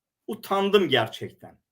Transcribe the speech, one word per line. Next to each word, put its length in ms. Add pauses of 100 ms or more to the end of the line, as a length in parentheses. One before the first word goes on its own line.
(260)
Utandım 600
gerçekten. 720 (140)